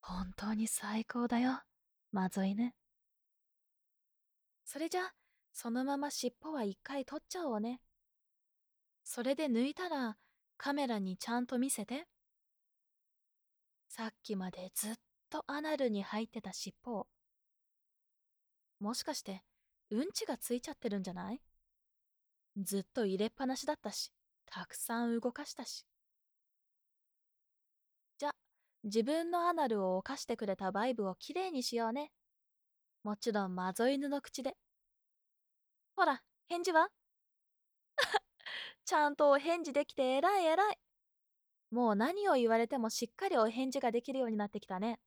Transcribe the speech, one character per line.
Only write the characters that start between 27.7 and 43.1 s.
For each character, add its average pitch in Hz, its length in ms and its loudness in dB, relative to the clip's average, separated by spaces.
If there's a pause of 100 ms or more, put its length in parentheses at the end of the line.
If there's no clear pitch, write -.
じ 285 80 -4
ゃ、 294 100 -4 (480)
自 214 180 4
分 330 300 2
の 349 160 4
ア 349 40 4
ナ 320 140 2
ル 220 160 2
を 185 140 2
犯 277 200 -4
し - 100 -10
て 233 100 -2
く 220 100 -4
れ 196 80 0
た 190 160 -2
バ 202 160 0
イ 262 80 2
ブ 202 140 -2
を 185 80 -4
き - 180 -14
れ 370 140 -2
い - 20 -6
に 262 140 -2
し - 100 -4
よ 233 140 0
う 226 40 -2
ね。 294 200 -6 (880)
も 208 140 -2
ち 226 160 -2
ろ 202 160 2
ん 180 80 -4
マ 180 160 0
ゾ 233 160 2
犬 277 200 2
の 277 120 -2
口 - 240 -10
で。 262 120 -6 (1400)
ほ 381 80 4
ら、 285 180 2 (240)
返 349 160 -4
事 359 80 0
は？ 339 220 6 (1040)
<laughs> - 260 2 (640)
ち - 80 -2
ゃ 302 160 6
ん 285 80 -2
と 294 140 8
お 277 80 8
返 330 260 0
事 285 80 -6
で 285 140 2
き - 80 -18
て 262 220 2
偉 370 240 4
い 349 40 2
偉 339 260 4
い。 - 80 -4 (920)
も 233 200 4
う 208 60 4
何 370 320 2
を 339 60 6
言 240 140 4
わ 226 100 6
れ 233 80 2
て 269 120 -2
も 220 120 0
し - 160 -4
っ - 80 -10